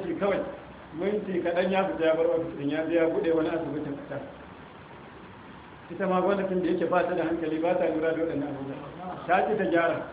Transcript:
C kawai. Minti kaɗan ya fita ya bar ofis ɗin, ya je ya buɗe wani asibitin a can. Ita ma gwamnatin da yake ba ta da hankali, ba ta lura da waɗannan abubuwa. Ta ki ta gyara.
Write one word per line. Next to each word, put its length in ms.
C 160
kawai. 220
Minti 440
kaɗan 280
ya 140
fita 200
ya 100
bar 120
ofis 320
ɗin, 120
ya 160
je 80
ya 120
buɗe 260
wani 160
asibitin 460
a 140
can. 120
Ita 160
ma 140
gwamnatin 420
da 80
yake 180
ba 160
ta 100
da 100
hankali, 360
ba 160
ta 100
lura 260
da 100
waɗannan 260
abubuwa. 760
Ta 200
ki 100
ta 80
gyara. 380